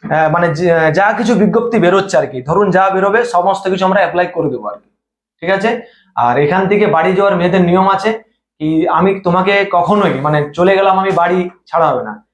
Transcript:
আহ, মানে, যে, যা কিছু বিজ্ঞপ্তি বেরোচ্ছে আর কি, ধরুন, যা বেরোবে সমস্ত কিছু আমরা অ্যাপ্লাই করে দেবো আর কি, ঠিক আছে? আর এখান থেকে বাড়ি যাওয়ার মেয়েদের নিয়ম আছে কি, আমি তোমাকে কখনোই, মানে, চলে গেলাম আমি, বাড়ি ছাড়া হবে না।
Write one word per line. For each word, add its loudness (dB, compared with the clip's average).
আহ, 0
মানে, 0
যে, 0
যা 2
কিছু 0
বিজ্ঞপ্তি 0
বেরোচ্ছে 2
আর 0
কি, -10
ধরুন, 0
যা 2
বেরোবে 0
সমস্ত -2
কিছু -2
আমরা 2
অ্যাপ্লাই 0
করে -4
দেবো -8
আর -10
কি, -20
ঠিক -4
আছে? -2
আর 0
এখান 0
থেকে 2
বাড়ি 0
যাওয়ার 2
মেয়েদের 0
নিয়ম 2
আছে -2
কি, -2
আমি 0
তোমাকে 0
কখনোই, 0
মানে, -2
চলে 2
গেলাম 2
আমি, -2
বাড়ি 0
ছাড়া 0
হবে -2
না। -12